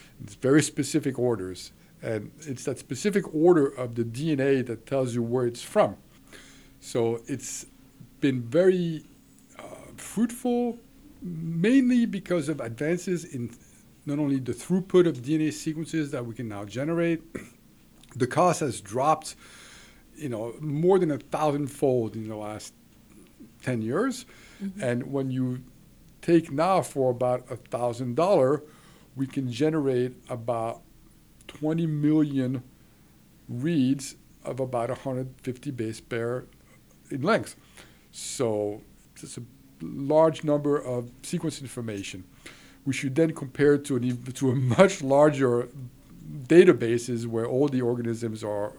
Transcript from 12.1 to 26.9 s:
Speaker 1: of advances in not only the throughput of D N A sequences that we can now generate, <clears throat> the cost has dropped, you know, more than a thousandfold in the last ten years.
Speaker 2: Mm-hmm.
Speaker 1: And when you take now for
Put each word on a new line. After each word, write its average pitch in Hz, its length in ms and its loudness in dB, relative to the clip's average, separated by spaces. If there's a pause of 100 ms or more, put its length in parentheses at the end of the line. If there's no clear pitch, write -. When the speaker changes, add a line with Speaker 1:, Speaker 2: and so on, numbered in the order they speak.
Speaker 1:
of 147 120 -4
advances 160 640 -2
in 120 260 -8 (560)
not 143 120 -2
only 139 220 2
the 123 120 -4
throughput 180 540 2
of 131 160 -2
D 143 120 -2
N 156 80 0
A 151 80 0
sequences 156 600 -6
that 127 120 -4
we 113 100 -10
can 117 140 -8
now 101 160 -8
generate, 160 560 -2 (500)
<clears throat> - 460 -20
the 120 100 0
cost 170 340 2
has 131 200 -4
dropped, 131 540 0 (840)
you 151 140 -8
know, 113 300 -6
more 156 380 2
than 175 120 2
a 135 80 -2
thousandfold 139 1000 0
in 110 120 -8
the 110 80 -8
last 107 360 -10 (880)
ten 123 200 -2
years. 185 420 -2 (380)
Speaker 2:
Mm-hmm. 196 200 -8
Speaker 1:
And 123 280 -2
when 135 200 -2
you 127 320 -4 (580)
take 165 320 4
now 165 300 2
for 131 280 0